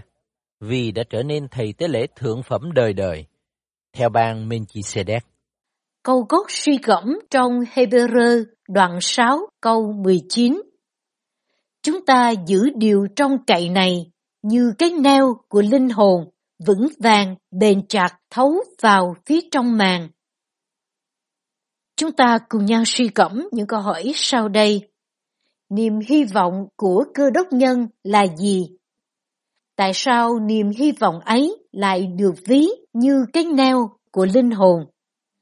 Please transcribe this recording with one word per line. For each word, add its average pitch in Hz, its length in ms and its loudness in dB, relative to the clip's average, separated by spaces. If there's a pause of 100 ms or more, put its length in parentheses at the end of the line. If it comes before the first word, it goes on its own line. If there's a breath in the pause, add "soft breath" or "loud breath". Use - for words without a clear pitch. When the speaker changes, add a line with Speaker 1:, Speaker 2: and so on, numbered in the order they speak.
(600)
Speaker 1:
vì 113 320 -6
đã 110 180 -6
trở 110 120 -6
nên 147 260 -8
thầy 107 240 -8
tế 170 160 -6
lễ 120 180 -4 (100)
thượng 120 260 -6
phẩm 127 320 -8
đời 117 180 2
đời, 87 340 -6 (680)
theo 120 160 -2
ban 113 400 -2
Melchizedek. 107 720 -8 (800)
Speaker 2:
Câu 254 260 0
gốc 370 200 0
suy 285 340 -2
gẫm 214 360 0 (120)
trong 247 300 0 (120)
Hê-bê-rơ, 240 720 2 (240)
đoạn 185 320 0
sáu, 262 380 0 (220)
câu 226 320 -2
mười 190 360 0
chín. 247 340 0 (1200)
Chúng 359 240 -4
ta 247 240 4 (160)
giữ 202 300 2
điều 208 300 2 (100)
trông 269 300 0
cậy 175 220 0
này 180 420 -2 (320)
như 233 360 0
cái 339 120 2
neo 269 580 2
của 208 140 2
linh 254 260 2
hồn, 196 420 2 (360)
vững 208 220 2 (100)
vàng, 202 380 2 (140)
bền 196 360 2
chặt, 180 220 -2 (220)
thấu 277 240 0 (280)
vào 190 320 4 (120)
phía 320 140 0 (100)
trong 240 260 -2
màng. 180 320 0 (1900)
Chúng 311 160 -4
ta 240 260 4 (100)
cùng 202 160 -2
nhau 226 220 0
suy 233 280 -2
gẫm 208 380 0
những 208 140 -4
câu 220 140 -4
hỏi 196 340 -6
sau 226 340 -2
đây. 208 400 0 (800)
Niềm 214 380 -2
hy 285 180 2
vọng 190 420 -2 (100)
của 202 280 0 (100)
Cơ 277 160 2
Đốc 359 220 -2
nhân 254 340 0 (160)
là 202 240 2 (100)
gì? 185 340 -2 (1080)
Tại 196 180 0
sao 240 440 0
niềm 214 320 -2
hy 269 220 0
vọng 170 280 -2
ấy 285 360 0 (160)
lại 190 340 -2
được 185 280 -2 (120)
ví 285 220 4 (240)
như 262 400 2
cái 330 120 0
neo 262 460 0 (200)
của 190 160 0
linh 240 240 2
hồn? 185 340 2 (580)